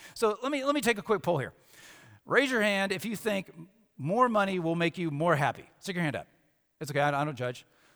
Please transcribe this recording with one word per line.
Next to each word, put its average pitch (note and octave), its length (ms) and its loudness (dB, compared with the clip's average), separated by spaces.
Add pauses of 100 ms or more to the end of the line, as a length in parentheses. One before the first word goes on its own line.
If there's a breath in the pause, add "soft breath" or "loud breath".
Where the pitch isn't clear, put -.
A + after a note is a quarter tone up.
(140 loud breath)
So G#3+ 280 2
let C4+ 100 -2
me, C4+ 120 -2
let C#4+ 100 2
me D4 60 2
take A3 180 2
a - 40 -10
quick G3+ 200 0
poll F3 160 2
here. A#2+ 140 -4 (720 loud breath)
Raise C4 240 2
your A#3 120 2
hand G3 300 2
if - 120 -6
you A3 120 -4
think G3 360 -4 (440)
more G#3 320 2
money G3 300 2
will E3 160 0
make E3+ 220 0
you E3+ 140 -2
more D#3 260 2
happy. C3+ 320 0 (100)
Stick F#3+ 180 -8
your F3 80 0
hand C3+ 120 -2
up. D#2 100 -8 (540)
It's C#3+ 100 -10
okay, C#3+ 100 0
I, C#3+ 200 2
I D3 40 0
don't D3+ 120 -6
judge. B2 300 -6 (300 soft breath)